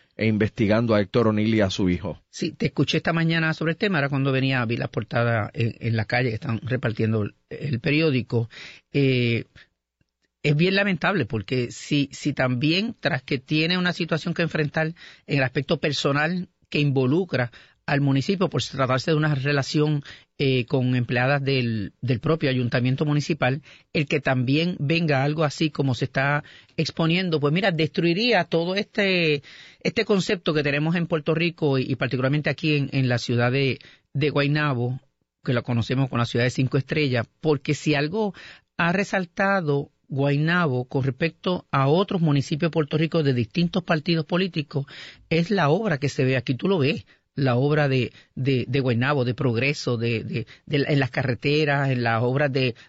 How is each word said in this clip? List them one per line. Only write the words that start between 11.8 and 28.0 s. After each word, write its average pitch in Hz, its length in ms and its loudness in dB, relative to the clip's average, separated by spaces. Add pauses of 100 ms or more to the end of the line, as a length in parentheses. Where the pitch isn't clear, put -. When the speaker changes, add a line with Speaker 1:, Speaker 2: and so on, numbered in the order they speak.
Speaker 2:
si - 220 -4
también, 147 640 0
tras 147 240 -2
que 147 140 -4
tiene 160 400 0
una 180 160 0
situación 170 400 -4
que 165 80 -2
enfrentar 156 460 -2 (400)
en 147 100 0
el 139 60 2
aspecto 143 360 -2
personal 156 680 0 (200)
que 170 100 -2
involucra 135 720 2 (340)
al 143 140 0
municipio 143 500 0
por 139 140 -2
tratarse 131 480 -2
de 156 60 2
una 151 180 0
relación, 147 680 0 (340)
eh, 131 280 2
con 127 300 0
empleadas 127 480 0
del, 120 580 -2
del 123 200 0
propio 156 280 0
ayuntamiento 127 560 0
municipal, 143 560 0 (300)
el 160 140 0
que 147 160 -2
también 139 580 0
venga 151 440 0
algo 151 200 0
así 151 280 0
como 135 220 0
se 139 120 -2
está 143 380 0 (340)
exponiendo, 165 600 0
pues 143 140 2
mira, 196 180 2
destruiría 170 720 2